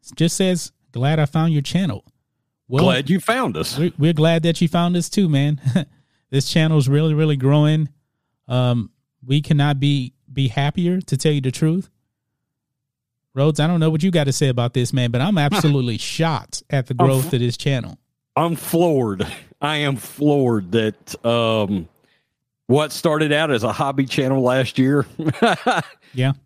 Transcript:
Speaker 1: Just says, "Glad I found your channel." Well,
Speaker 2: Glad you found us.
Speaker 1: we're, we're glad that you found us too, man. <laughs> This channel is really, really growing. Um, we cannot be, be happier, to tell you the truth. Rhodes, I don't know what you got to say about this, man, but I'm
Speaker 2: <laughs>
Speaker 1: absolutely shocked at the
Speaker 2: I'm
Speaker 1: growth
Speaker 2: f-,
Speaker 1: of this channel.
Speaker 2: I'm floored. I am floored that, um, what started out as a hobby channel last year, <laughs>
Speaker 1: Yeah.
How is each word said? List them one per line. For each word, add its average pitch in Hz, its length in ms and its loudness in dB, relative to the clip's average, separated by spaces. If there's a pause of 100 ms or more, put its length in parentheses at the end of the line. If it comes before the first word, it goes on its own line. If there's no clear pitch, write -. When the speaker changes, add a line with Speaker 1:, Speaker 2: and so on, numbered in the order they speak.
(180)
Speaker 1:
Just 165 180 0
says, 185 380 0 (180)
"Glad 139 260 0
I 151 100 2
found 160 260 0
your 147 80 2
channel." 170 420 -4 (640)
Well, 127 160 2
Speaker 2:
Glad 135 260 2
you 185 120 2
found 220 340 -2
us. 76 220 -6
Speaker 1:
we're, 165 200 -2
we're 160 160 2
glad 160 300 2
that 165 180 0
you 170 60 2
found 175 300 0
us 170 120 -2
too, 196 200 2
man. 143 320 0 (120)
<laughs> 185 120 0 (440)
This 139 200 -2
channel 160 280 2
is 139 100 2
really, 151 260 2
really 151 220 0
growing. 147 540 2 (580)
Um, 123 420 0 (320)
we 135 200 0
cannot 143 400 0
be, 143 320 -2 (180)
be 135 160 -2
happier, 170 540 -2
to - 160 -4
tell 151 160 0
you 143 80 -2
the 131 100 -2
truth. 165 380 -2 (1400)
Rhodes, 147 260 0
I 151 80 2
don't 175 120 0
know 160 100 4
what 156 140 0
you 190 80 2
got 156 140 2
to 139 80 0
say 143 160 0
about 120 240 -2
this, 123 200 -2
man, 123 180 0
but 123 100 0
I'm 190 160 0
Speaker 2:
<laughs> - 0 -
Speaker 1:
absolutely 143 600 0
shocked - 720 -4
at 135 180 -2
the 127 120 -6
Speaker 2:
I'm 135 60 4
Speaker 1:
growth 135 220 2
Speaker 2:
f-, 170 60 -4
Speaker 1:
of 123 60 0
this 120 180 -2
channel. 135 400 -6 (380)
Speaker 2:
I'm 165 200 0
floored. 131 720 0 (360)
I 151 160 -2
am 143 180 -2
floored 127 760 0
that, 110 540 -2
um, 110 600 0 (800)
what 147 240 2
started 156 400 0
out 151 200 0
as 117 120 0
a 113 80 -2
hobby 139 340 -2
channel 135 360 0
last 127 360 0
year, 135 280 2 (520)
<laughs> - 560 -6
Speaker 1:
Yeah. 131 200 0 (120)